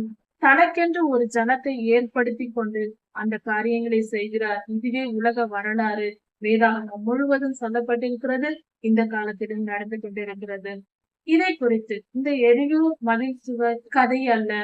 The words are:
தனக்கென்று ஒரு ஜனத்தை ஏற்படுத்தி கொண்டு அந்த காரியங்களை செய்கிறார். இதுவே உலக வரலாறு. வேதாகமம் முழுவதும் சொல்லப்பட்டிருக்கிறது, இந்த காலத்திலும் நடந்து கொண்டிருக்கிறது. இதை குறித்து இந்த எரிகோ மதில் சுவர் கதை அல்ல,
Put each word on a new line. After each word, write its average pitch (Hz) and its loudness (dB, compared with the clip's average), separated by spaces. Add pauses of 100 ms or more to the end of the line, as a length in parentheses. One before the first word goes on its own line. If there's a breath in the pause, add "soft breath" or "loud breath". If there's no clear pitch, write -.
(420)
தனக்கென்று 339 4
ஒரு 240 2 (100)
ஜனத்தை 262 0 (220)
ஏற்படுத்தி 240 0
கொண்டு 220 -4 (380)
அந்த 214 -2 (120)
காரியங்களை 226 0 (120)
செய்கிறார். 214 -2 (140)
இதுவே 240 -2 (140)
உலக 233 0
வரலாறு. 214 -2 (320)
வேதாகமம் 214 2
முழுவதும் 269 0
சொல்லப்பட்டிருக்கிறது, 240 -2 (380)
இந்த 220 4 (120)
காலத்திலும் 214 -6
நடந்து 208 -6
கொண்டிருக்கிறது. 202 -10 (540)
இதை 339 4
குறித்து 226 0 (200)
இந்த 269 -2 (200)
எரிகோ 285 4 (240)
மதில் 254 0
சுவர் 233 -2 (140)
கதை 254 4 (140)
அல்ல, 214 -2 (120)